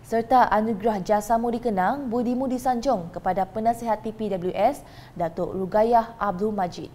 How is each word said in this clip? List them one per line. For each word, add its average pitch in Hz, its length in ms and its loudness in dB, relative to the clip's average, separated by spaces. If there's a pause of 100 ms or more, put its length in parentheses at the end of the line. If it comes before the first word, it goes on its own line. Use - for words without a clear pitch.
serta 226 480 4
anugerah 214 560 0
jasa 214 320 2
mudi 233 240 -2
kenang, 240 480 0
Budi 240 240 0
Mudi 254 240 -2
Sanjung 233 560 -2
kepada 185 320 0
penasihat 220 560 -2
P 226 80 -6
P 214 240 -4
W 180 240 -2
S, 247 240 2 (320)
Datuk 170 400 -4
Rugayah 220 640 2
Abdul 208 400 -2
Majid. 175 380 -4